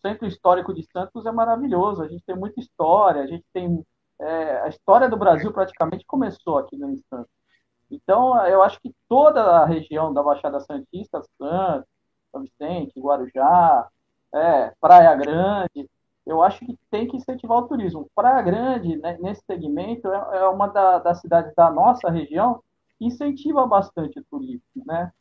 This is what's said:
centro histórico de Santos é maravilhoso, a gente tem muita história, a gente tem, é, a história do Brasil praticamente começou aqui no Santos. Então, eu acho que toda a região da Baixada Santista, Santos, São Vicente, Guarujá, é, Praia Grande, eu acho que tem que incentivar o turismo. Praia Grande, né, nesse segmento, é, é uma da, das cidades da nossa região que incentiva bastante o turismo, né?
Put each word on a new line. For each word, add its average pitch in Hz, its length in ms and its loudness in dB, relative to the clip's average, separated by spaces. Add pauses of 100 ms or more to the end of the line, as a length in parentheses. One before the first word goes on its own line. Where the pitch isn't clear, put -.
centro 214 220 -6
histórico 180 480 0
de 165 180 -14
Santos 196 320 -10
é 226 80 -6
maravilhoso, 226 680 -2
a 156 60 -8
gente 175 180 -16
tem 185 100 -8
muita 208 240 -10
história, 170 640 2
a 135 40 -6
gente 170 260 -12
tem, 175 320 -4 (360)
é, 156 420 -6
a 143 60 -4
história 240 400 4
do 220 80 -2
Brasil 196 360 2
praticamente 180 520 -4
começou 202 540 -4
aqui 135 180 -8
no 139 120 -10 (200)
Santos. 123 220 -14 (600)
Então, 240 460 0 (100)
eu 190 160 6
acho - 180 2
que - 120 -16 (160)
toda 285 340 4
a 170 220 6
região 156 480 -4
da 143 100 -2
Baixada 143 380 -2
Santista, 147 640 -12 (160)
Santos, 165 500 -4 (440)
São 269 100 -12
Vicente, 156 580 -12
Guarujá, 135 840 2 (480)
é, 147 460 0
Praia 165 340 10
Grande, 165 760 -4 (360)
eu 160 180 0
acho - 220 2
que 233 120 -14 (140)
tem 220 160 -6
que 262 100 -10
incentivar 247 420 -4
o 240 100 -4
turismo. 180 460 -6
Praia 247 280 2
Grande, 202 540 -2
né, 165 240 -8
nesse 196 260 -10
segmento, 226 640 -8
é, 196 300 -4
é 190 100 2
uma 196 180 0
da, 190 320 2
das 175 220 -2
cidades 170 360 0
da 165 140 6
nossa 165 400 2
região 165 500 -2 (380)
que 220 60 -10
incentiva 285 600 -2
bastante 196 520 -2
o - 120 -20
turismo, 127 540 -14
né? 170 360 -6